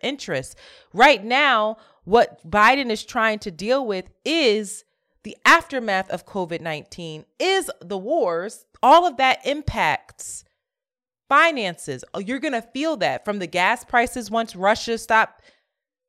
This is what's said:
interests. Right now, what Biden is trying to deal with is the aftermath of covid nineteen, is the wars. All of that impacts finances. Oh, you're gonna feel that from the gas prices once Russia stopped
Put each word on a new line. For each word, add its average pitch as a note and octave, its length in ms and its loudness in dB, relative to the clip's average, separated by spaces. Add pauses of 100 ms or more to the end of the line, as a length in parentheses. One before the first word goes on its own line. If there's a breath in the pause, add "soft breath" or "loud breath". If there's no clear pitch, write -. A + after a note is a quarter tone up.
interests. G3 540 -6 (360 loud breath)
Right A3+ 300 6
now, A3+ 540 0 (280 soft breath)
what A3 440 2
Biden A#3 420 4
is G#3+ 140 -4
trying A3 360 -2
to G#3+ 120 -10
deal A#3 340 -2
with F#3+ 240 -6 (140)
is A3+ 600 0 (380)
the - 220 -18
aftermath B3 640 2
of - 160 -8
covid F3 340 -6
nineteen, D#3+ 640 -10 (140)
is F#4 320 0 (100)
the F#3+ 180 -8
wars. G3 640 -4 (180)
All D#4+ 240 8
of C4+ 120 -2
that C4 280 0
impacts - 960 -4 (880)
finances. B3 760 0 (100)
Oh, G3 60 -6
you're A#3 180 -6
gonna B3 240 -4
feel D4 360 -4
that C#3+ 260 -2
from G#3 160 -4
the F3 80 -6
gas F#3 360 0
prices A#3+ 460 -2
once A3+ 240 -4
Russia A3 420 0
stopped - 460 0 (680 soft breath)